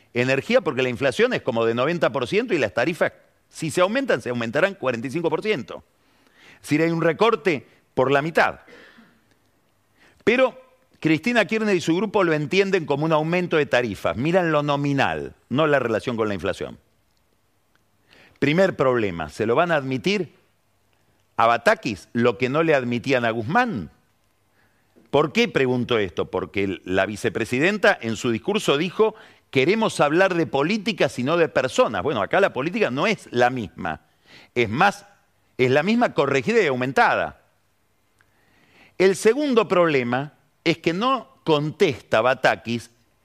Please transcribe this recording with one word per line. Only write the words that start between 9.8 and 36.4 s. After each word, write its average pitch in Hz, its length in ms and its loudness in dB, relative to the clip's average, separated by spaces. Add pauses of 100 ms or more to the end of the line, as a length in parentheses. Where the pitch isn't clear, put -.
Pero 247 360 2 (380)
Cristina 185 460 0
Kirchner 214 300 0
y 160 60 -2
su 165 140 0
grupo 196 300 0
lo 165 80 2
entienden 185 520 0
como 143 200 -2
un 165 80 2
aumento 165 420 0
de 147 100 2
tarifas. 101 520 -2
Miran 165 340 0
lo 147 100 2
nominal, 139 720 -2 (120)
no 147 200 0
la 143 120 2
relación 117 380 -2
con 110 100 0
la 104 60 -2
inflación. 85 440 -6 (1600)
Primer 170 360 2
problema, 104 540 0
¿se 107 160 -4
lo 117 100 2
van 170 160 2
a 160 40 2
admitir 139 580 -4 (1000)
a 113 100 2
Batakis 117 680 0
lo 120 240 0
que 123 100 0
no 147 160 0
le 160 100 2
admitían 123 520 0
a 113 60 2
Guzmán? 123 580 -2 (1200)
¿Por 147 240 0
qué 233 140 2
pregunto 127 500 0
esto? 95 320 -2
Porque 92 340 -4
el, 98 220 -4
la 92 200 0
vicepresidenta 123 920 0
en 113 160 -4
su 120 160 -2
discurso 165 460 0
dijo, 196 380 0 (340)
"Queremos 185 500 2
hablar 170 360 2
de 160 120 0
políticas 170 720 -2
y 123 40 -2
no 147 120 0
de 165 140 2
personas". 127 520 -2
Bueno, 123 200 -2
acá 120 180 0
la 190 140 2
política 175 380 -2
no 147 160 -2
es 214 240 -4
la 120 180 4
misma. 92 520 -8 (540)
Es 117 140 0
más, 175 360 0 (520)
es 127 140 2
la 147 120 4
misma 226 300 0
corregida 143 480 2